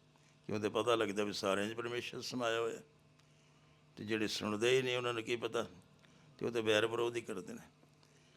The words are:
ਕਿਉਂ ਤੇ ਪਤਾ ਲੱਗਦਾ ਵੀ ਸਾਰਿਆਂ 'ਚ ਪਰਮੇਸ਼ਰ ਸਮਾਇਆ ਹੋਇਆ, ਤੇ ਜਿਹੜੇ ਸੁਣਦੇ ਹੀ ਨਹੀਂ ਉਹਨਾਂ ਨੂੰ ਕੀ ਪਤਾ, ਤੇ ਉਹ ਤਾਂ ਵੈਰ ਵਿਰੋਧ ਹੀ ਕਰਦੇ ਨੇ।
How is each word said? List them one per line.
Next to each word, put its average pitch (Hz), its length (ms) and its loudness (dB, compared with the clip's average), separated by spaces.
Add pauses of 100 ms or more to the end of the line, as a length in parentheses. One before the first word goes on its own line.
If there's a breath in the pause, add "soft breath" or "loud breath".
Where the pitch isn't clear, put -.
(460 soft breath)
ਕਿਉਂ 104 140 -2
ਤੇ 104 80 2
ਪਤਾ 113 260 4
ਲੱਗਦਾ 104 300 2
ਵੀ 104 80 -2
ਸਾਰਿਆਂ 98 380 0
'ਚ - 20 -4
ਪਰਮੇਸ਼ਰ 120 480 -6
ਸਮਾਇਆ 117 400 -2
ਹੋਇਆ, 113 200 -4 (1160 soft breath)
ਤੇ 104 80 -10
ਜਿਹੜੇ 107 240 0
ਸੁਣਦੇ 107 480 2
ਹੀ 131 60 4
ਨਹੀਂ 123 140 0
ਉਹਨਾਂ 123 180 0
ਨੂੰ 113 80 -4
ਕੀ 120 140 -2
ਪਤਾ, 113 300 -2 (720 loud breath)
ਤੇ 98 80 -2
ਉਹ 120 40 -2
ਤਾਂ 117 120 0
ਵੈਰ 110 240 6
ਵਿਰੋਧ 117 300 0
ਹੀ 117 40 -2
ਕਰਦੇ 110 320 -8
ਨੇ। 117 100 -12 (760 soft breath)